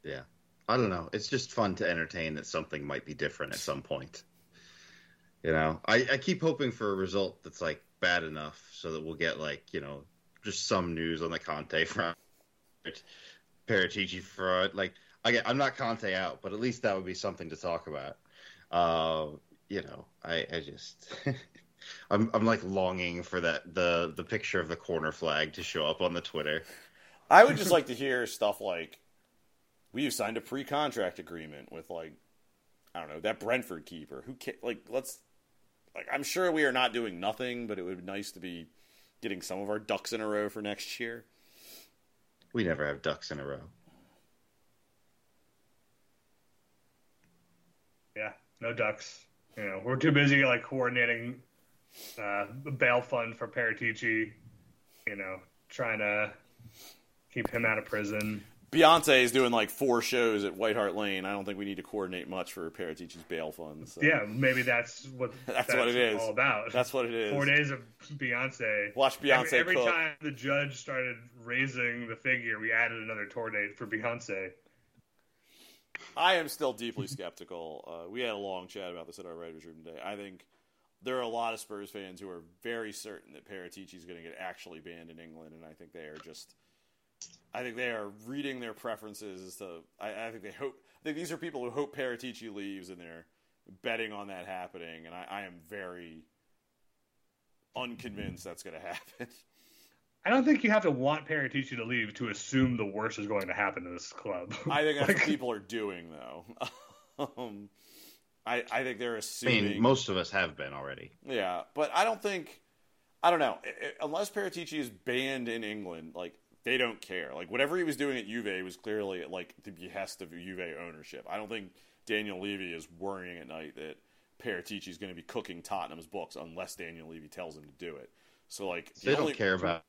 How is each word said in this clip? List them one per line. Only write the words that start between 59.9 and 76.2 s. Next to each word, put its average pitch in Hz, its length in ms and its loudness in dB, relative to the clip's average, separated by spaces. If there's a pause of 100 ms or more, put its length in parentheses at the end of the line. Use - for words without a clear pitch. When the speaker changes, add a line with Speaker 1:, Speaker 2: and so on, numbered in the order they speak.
Speaker 2:
shows 113 420 4
at 92 120 0
White 107 200 2
Hart 101 200 2
Lane. 98 300 0
I 98 60 -2
don't 101 120 -2
think 95 140 -4
we 101 80 -4
need 101 120 -4
to 90 60 -10
coordinate 90 460 -4
much 92 240 -4
for 82 160 -6
Paratici's 82 580 -8
bail 80 240 -2
fund. 78 380 -12
So. - 140 -8
Speaker 3:
Yeah, 143 240 4
maybe 127 340 4
that's 120 460 0
what 127 320 -4
Speaker 2:
<laughs> - 80 -16
That's 123 200 0
Speaker 3:
that's 120 80 4
Speaker 2:
what 117 120 6
it 120 80 4
is. 113 260 6
Speaker 3:
all 110 80 0
about. 117 420 2
Speaker 2:
That's 127 220 4
what 127 120 2
it 117 80 -2
is. 110 200 2
Speaker 3:
Four 139 120 4
days 143 260 6
of 127 100 -4 (320)
Beyonce. 120 800 0
Speaker 2:
Watch 131 240 4
Beyonce 131 340 8
Speaker 3:
Every, 123 60 8
every 175 160 4
Speaker 2:
cook. 123 160 6
Speaker 3:
time 160 200 2 (100)
the 151 100 -2
judge 139 460 0
started 127 380 -4 (280)
raising 120 640 0
the 117 80 -6
figure, 117 440 0
we 113 120 -2
added 113 300 2
another 110 240 -6
tour 113 240 -6
date 101 280 -2
for 120 100 -8
Beyonce. 107 640 -4 (1600)
Speaker 2:
I 180 200 8